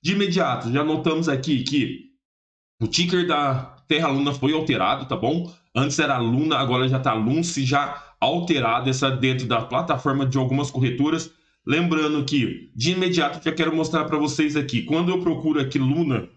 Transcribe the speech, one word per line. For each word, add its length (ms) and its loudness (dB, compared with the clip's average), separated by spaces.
De 100 0
imediato, 580 0
já 140 0
notamos 420 0
aqui 360 0
que 420 -2
o 80 0
ticker 400 0
da 500 -2
Terra 200 2
Luna 260 0
foi 180 0
alterado, 540 0
tá 100 -4
bom? 340 -2
Antes 240 0
era 200 0
Luna, 400 2
agora 280 0
já 120 2
tá 160 0
Lunce, 500 0
já 560 -2
alterado 680 0
essa 200 0
dentro 360 0
da 160 0
plataforma 640 -2
de 100 0
algumas 340 0
corretoras. 600 0
Lembrando 600 2
que, 500 -2
de 160 0
imediato, 500 0
já 80 -2
quero 240 -2
mostrar 300 0
pra 140 -2
vocês 360 0
aqui. 280 0
Quando 260 0
eu 120 2
procuro 380 0
aqui 200 0
Luna 580 0